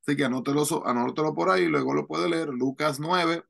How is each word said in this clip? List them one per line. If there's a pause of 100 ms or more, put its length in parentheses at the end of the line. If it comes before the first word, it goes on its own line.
Así
que
anótelo,
so-,
anótelo
por
ahí,
luego
lo
puede
leer,
Lucas
nueve